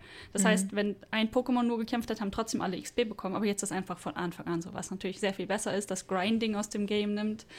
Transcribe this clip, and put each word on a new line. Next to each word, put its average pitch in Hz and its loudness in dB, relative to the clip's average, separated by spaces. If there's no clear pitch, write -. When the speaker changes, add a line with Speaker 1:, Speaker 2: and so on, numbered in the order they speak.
Speaker 1:
Das 202 6
Speaker 2:
Mhm. 220 10
Speaker 1:
heißt, 196 4
wenn 202 2
ein 220 2
Pokémon 247 4
nur 233 2
gekämpft 226 -2
hat, 220 -2
haben 196 -2
trotzdem 226 -2
alle 180 0
X - -8
P 240 2
bekommen. 196 -4
Aber 202 0
jetzt 202 0
ist 160 -2
einfach 180 -4
von - -6
Anfang 175 -4
an 170 0
so, 175 -8
was 180 -6
natürlich 190 -6
sehr 196 2
viel 185 -4
besser 202 0
ist, 208 -2
das - -6
Grinding 214 2
aus 208 -2
dem 208 -2
Game 208 0
nimmt, 214 -2